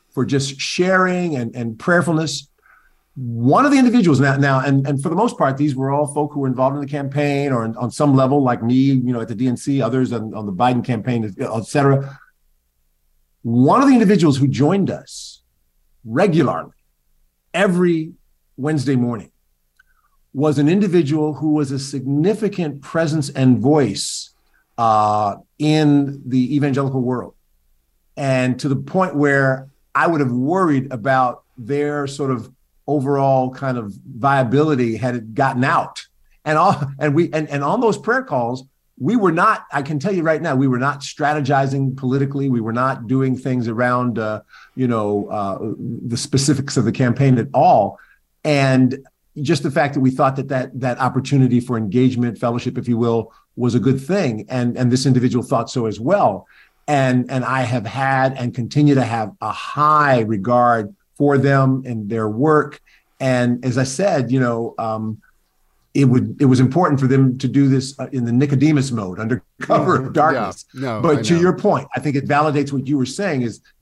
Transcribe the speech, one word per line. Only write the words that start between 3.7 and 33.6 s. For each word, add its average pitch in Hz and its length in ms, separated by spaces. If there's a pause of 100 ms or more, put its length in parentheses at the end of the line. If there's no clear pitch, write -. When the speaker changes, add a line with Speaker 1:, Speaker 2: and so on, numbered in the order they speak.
Speaker 1:
the 277 80
individuals 214 400
now, 139 200
now, 139 200
and, 135 260
and 143 160
for 175 80
the 165 60
most 220 240
part, 135 180
these 143 200
were 131 160
all 143 200
folk 147 200
who 143 80
were 135 80
involved 131 260
in 147 60
the 143 80
campaign 143 640
or 117 120
in, 110 120
on 110 160
some 143 240
level, 135 260
like 135 180
me, 117 140
you 131 380
know, 120 80
at 110 80
the 117 80
D 127 100
N 123 100
C, 139 240
others 120 320
on, 110 220
on 107 120
the 101 60
Biden 120 320
campaign, 113 540
et 113 260
cetera. 139 540 (1200)
One 131 380
of 277 60
the 269 80
individuals 180 440
who 135 100
joined 147 420
us - 520 (640)
regularly 120 680 (840)
every 175 600 (420)
Wednesday 143 400
morning 120 340 (1000)
was 147 260
an 143 80
individual 160 680
who 151 180
was 147 180
a 139 80
significant 151 1000
presence 156 480
and 127 300
voice, 127 720 (480)
uh, 107 580 (220)
in 147 680
the 127 320
evangelical 135 460
world. 120 320 (840)
And 127 420
to 147 120
the 143 60
point 160 400
where 139 520 (260)
I 151 120
would 165 140
have 123 120
worried 139 580
about 127 520 (160)
their 143 480
sort 139 240
of 110 200 (360)
overall 135 640
kind 131 260